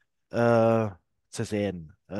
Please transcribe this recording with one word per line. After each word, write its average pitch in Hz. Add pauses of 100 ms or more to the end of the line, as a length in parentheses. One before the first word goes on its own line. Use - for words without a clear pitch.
(320)
äh, 113 (400)
zu -
sehen. 95 (160)
Äh, 90